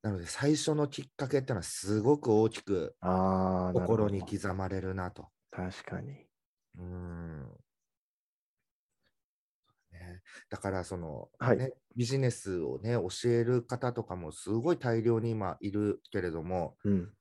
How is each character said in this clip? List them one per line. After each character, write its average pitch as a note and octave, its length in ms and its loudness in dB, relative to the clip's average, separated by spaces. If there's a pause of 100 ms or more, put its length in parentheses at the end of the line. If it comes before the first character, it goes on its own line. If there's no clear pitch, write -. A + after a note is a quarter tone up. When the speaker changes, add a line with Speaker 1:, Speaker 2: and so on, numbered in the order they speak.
Speaker 1:
な G#2+ 100 0
の F#2+ 60 -2
で F2 100 -8
最 D3 300 2
初 D3+ 180 2
の D3 120 2
き - 160 -8
っ - 20 -10 (100)
か C3+ 140 -4
け C3+ 100 4
っ - 40 0
て C3 100 -2
の G#2 40 0
は D#2+ 60 -4
す G#2 380 0
ご C#3+ 160 6
く B2+ 160 4
大 A2 160 8
き - 120 -8
く F2+ 380 -2
Speaker 2:
あ F#2 720 2
ー、 - 20 -2
な F2+ 80 4
る F2+ 60 0
ほ A2 100 4
ど。 G#2+ 60 4
Speaker 1:
心 G#2 60 4
に G2 120 0
刻 F#2+ 320 -4
ま F#2+ 140 -2
れ F#2+ 140 -2
る F#2 120 -4
な F2+ 180 -4
と。 - 160 -16 (240)
Speaker 2:
確 - 320 -8
か - 180 -8
に。 C#3 260 -14 (500)
Speaker 1:
う F2 60 -12
ん。 E2+ 640 -10 (2500)
ね。 F2+ 280 -14 (280)
だ F#2+ 80 -8
か G2 140 -2
ら F#2 120 -2
そ F#2 140 -8
の、 D2+ 320 -10 (100)
Speaker 2:
は B2 140 4
い。 - 40 6
Speaker 1:
ね、 C3 140 -2 (240)
ビ A#2+ 100 2
ジ C3+ 140 0
ネ B2+ 120 4
ス F#2 300 -4
を C2+ 180 -4
ね、 A2+ 140 -2
教 G2+ 360 0
え A#2 140 4
る A#2+ 200 2
方 B2 300 -4
と A#2 100 -4
か F#2 120 -8
も E2 160 -8
す - 180 -12
ご A#2 240 2
い - 40 0
大 A2+ 260 0
量 A2+ 160 4
に A#2 100 -2
今 G2+ 320 -2
い G2 100 -4
る G#2 300 0 (100)
け G2 100 -2
れ F2+ 100 -2
ど D#2+ 120 -4
も、 F2 400 -2
Speaker 2:
う G2+ 60 2
ん。 F#2 200 2 (120)